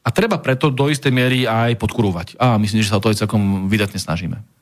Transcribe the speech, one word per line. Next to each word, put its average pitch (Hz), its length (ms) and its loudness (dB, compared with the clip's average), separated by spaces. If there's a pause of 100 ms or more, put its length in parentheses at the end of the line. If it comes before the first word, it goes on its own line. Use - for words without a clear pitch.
A - 100 -4
treba 208 260 2
preto 131 320 0
do 139 180 0
istej 143 240 0
miery 127 360 2
aj 113 300 2
podkurovať. 104 600 -2
A 120 220 2
myslím, 107 200 0
že 107 120 0
sa 104 80 2
o 98 60 -2
to - 40 2
aj 107 120 0
celkom 98 460 0
vydatne 101 320 0
snažíme. 82 440 -6 (200)